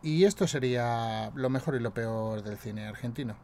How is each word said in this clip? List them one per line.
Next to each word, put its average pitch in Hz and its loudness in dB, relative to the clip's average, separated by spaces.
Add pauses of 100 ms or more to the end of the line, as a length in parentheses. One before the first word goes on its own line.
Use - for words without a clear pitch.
Y 160 6
esto 202 4
sería 117 0
lo 131 0
mejor 135 0
y 123 0
lo 117 -2
peor 110 -2
del 104 -6
cine 107 -8
argentino. 117 -6